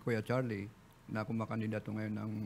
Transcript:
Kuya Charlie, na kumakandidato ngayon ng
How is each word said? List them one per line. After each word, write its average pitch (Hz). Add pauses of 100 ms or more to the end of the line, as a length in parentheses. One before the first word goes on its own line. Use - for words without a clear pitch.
Kuya 117
Charlie, 110 (400)
na 107
kumakandidato 110
ngayon 107
ng 107 (140)